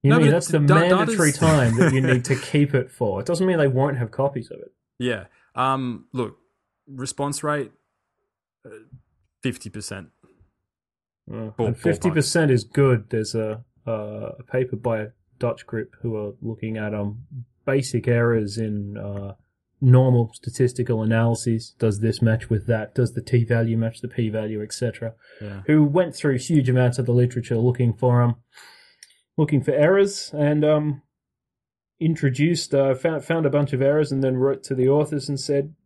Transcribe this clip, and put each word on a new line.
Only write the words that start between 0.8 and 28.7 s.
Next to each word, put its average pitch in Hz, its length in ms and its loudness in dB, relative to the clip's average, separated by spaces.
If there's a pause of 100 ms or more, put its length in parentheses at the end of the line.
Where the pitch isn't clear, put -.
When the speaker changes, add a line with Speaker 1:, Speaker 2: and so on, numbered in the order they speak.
Speaker 2:
data's 143 80 -4
<laughs> - 0 -
Speaker 1:
time 143 380 4
that 160 160 4
you 131 80 2
need 127 240 2
to 135 120 0
keep 143 380 0
it 127 160 0
for. 98 300 -4
It - 60 -6
doesn't 170 200 0
mean 180 120 0
they 147 100 4
won't 131 300 0
have 117 120 -4
copies 135 400 -4
of - 100 -16
it. - 120 -20 (260)
Speaker 2:
Yeah. 117 260 -4 (300)
Um, 127 580 -4
look, 123 260 -6 (500)
response 139 560 -8
rate, 147 260 -4 (960)
uh, 120 60 -20 (720)
fifty 123 260 -8
percent. 98 400 -14 (1200)
Speaker 1:
Mm. 110 260 -12
Speaker 2:
Ball-, 117 120 -2
Speaker 1:
And 117 100 -2
fifty 113 320 0
percent 156 400 0
is 120 140 2
good. 127 460 2
There's 110 240 -6
a, 110 280 -4 (240)
uh, 107 520 -8
a 123 120 -20
paper 127 260 -2
by 113 260 -2
a 107 40 -8 (320)
Dutch - 280 -4
group 110 340 -8
who 113 160 -6
are 104 240 -6
looking 110 380 -8
at, 107 160 -6
um, 104 300 -6 (420)
basic 131 420 -2
errors 117 500 2
in, 104 380 -6
uh, 101 380 -10 (480)
normal 127 500 6
statistical 123 680 -2
analyses. 113 760 0
Does 104 220 0
this 113 220 0
match 113 260 2
with 107 200 -2
that? 110 260 -2
Does 120 200 0
the 110 60 -6
T 120 240 0
value 113 320 0
match 113 240 -4
the 123 80 -12
P 113 220 -4
value, 107 320 -6
et 107 100 -12
cetera? 113 400 -6 (280)
Speaker 2:
Yeah. 98 260 -14
Speaker 1:
Who 151 180 6
went 160 300 0
through 135 240 -2
huge 139 320 2
amounts 123 280 2
of 131 80 -2
the 120 60 0
literature 123 460 0
looking 123 340 2
for 123 300 2
'em, 120 140 2 (1000)